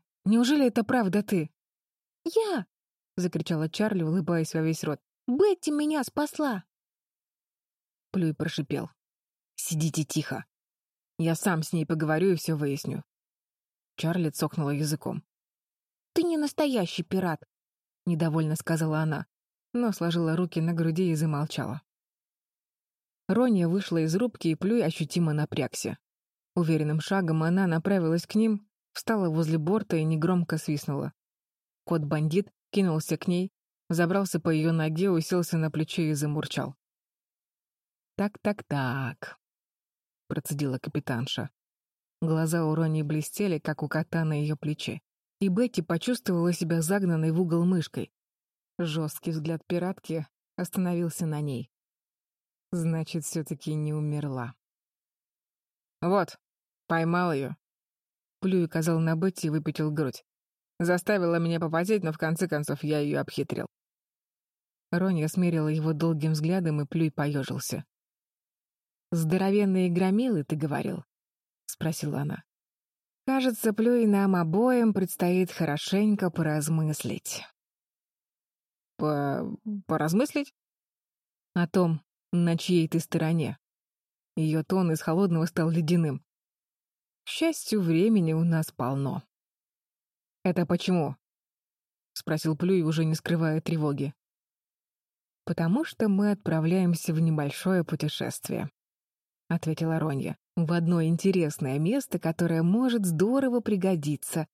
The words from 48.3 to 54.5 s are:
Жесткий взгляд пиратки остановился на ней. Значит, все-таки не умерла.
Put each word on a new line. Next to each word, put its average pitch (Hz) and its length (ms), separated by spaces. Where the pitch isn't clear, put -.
Жесткий 160 540
взгляд 160 360
пиратки 175 600
остановился 175 680
на 151 160
ней. 139 280
Значит, 165 540
все-таки 151 480
не 151 200
умерла. 147 640